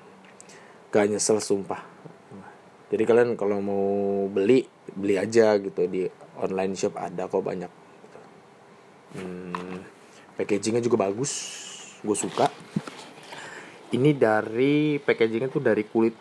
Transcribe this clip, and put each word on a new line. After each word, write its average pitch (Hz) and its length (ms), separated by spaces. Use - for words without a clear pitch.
Nggak 104 240
nyesel 107 240
sumpah. 95 560
Jadi 107 160
kalian 120 240
kalau 101 240
mau 98 280
beli, 101 400
beli 98 240
aja 107 400
gitu, 92 320
di 92 160
online 95 400
shop 101 240
ada 87 240
kok 95 160
banyak. 92 300
Hmm, 90 640
packagingnya 104 400
juga 113 320
bagus, 113 240
gue 104 80
suka. 104 400
Ini 135 200
dari, 131 880
packagingnya 117 480
tuh 143 160
dari 107 240
kulit 113 320